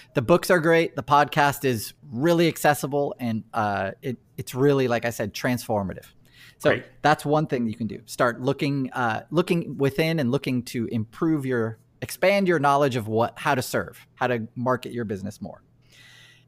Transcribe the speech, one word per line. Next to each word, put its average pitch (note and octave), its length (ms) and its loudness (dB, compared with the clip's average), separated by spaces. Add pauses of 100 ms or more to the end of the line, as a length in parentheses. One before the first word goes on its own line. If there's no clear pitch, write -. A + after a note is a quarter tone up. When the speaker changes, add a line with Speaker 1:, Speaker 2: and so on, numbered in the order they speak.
(120)
Speaker 1:
the C#3+ 100 0
books F3 300 4
are F3+ 80 4
great. E3 340 2
The C#3 80 -6
podcast C#3+ 640 2
is A#2+ 300 -2 (180)
really E3 340 2
accessible, C#3+ 720 0
and, A2+ 240 -4 (100)
uh, G2+ 480 0
it, B2 180 -8 (180)
it's - 180 -12
really, C3+ 320 4
like A#2 180 0
I A#2 60 -2
said, A2+ 240 -6
transformative. A2+ 680 -2 (540)
So D3+ 120 2
Speaker 2:
Great. - 140 0 (180)
Speaker 1:
that's D3+ 220 4
one D3+ 240 2
thing A#2+ 180 -2
you G#2+ 80 -4
can A2 140 -6
do. G#2+ 180 -10
Start A#2+ 340 0
looking, C#3 520 -2
uh, A2+ 400 -2
looking E3+ 460 0
within D#3+ 420 0
and B2 100 0
looking B2+ 340 -2
to A#2 280 -4
improve C#3+ 520 -2
your, A#2 340 -2 (220)
expand G3 460 0
your E3+ 140 2
knowledge C#3 340 4
of A2 140 -2
what, A2 280 0
how D3 200 0
to B2+ 60 -2
serve, - 520 -6
how B2+ 140 -2
to A#2+ 260 -2
market B2 380 -2
your A#2+ 120 -6
business G2 380 -8
more. - 180 -14 (880)